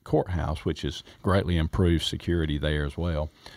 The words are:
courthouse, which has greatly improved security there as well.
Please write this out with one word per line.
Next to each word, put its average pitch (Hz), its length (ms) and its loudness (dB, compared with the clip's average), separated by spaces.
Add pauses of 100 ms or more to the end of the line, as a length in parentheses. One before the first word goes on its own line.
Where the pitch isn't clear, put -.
courthouse, 80 600 -2
which 82 160 -2
has - 200 -6 (200)
greatly 90 340 2
improved 82 480 4
security 80 540 0
there 76 280 0
as 71 120 -6
well. 80 340 -2 (260)